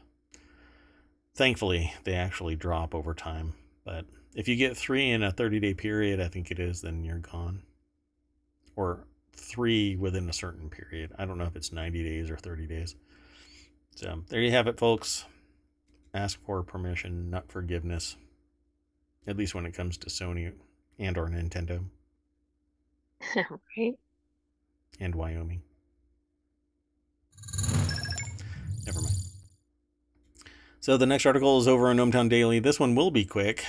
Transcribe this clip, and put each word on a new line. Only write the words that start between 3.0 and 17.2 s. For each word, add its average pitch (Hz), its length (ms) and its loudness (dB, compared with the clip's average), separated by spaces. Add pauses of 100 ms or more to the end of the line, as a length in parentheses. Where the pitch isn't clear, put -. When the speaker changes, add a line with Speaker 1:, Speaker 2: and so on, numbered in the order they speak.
Speaker 1:
time. 82 400 -8 (300)
But 85 220 -10 (280)
if 110 140 -4
you 120 80 2
get 127 200 2
three 135 340 0
in 113 120 2
a 98 100 2
thirty-day 104 420 2
period, 104 460 0
I 87 80 0
think 87 220 -8
it 87 80 -6
is, 90 240 -4
then 82 220 -6
you're 82 140 -6
gone. 87 440 -8 (1120)
Or 92 300 -2 (260)
three 110 640 0
within 92 320 -2
a 85 60 -4
certain 82 360 -8
period. - 480 -12
I 98 60 -4
don't 92 140 -6
know 85 60 -2
if 85 120 -4
it's 78 160 -10
ninety 85 300 -4
days 80 280 -4
or 78 60 -6
thirty 80 300 -10
days. 82 300 -8 (1000)
So 87 340 -10
there 117 120 0
you 120 120 4
have 120 140 6
it, 117 120 -2
folks. - 460 2 (880)
Ask 98 300 -4
for 95 180 -2
permission, 87 680 -6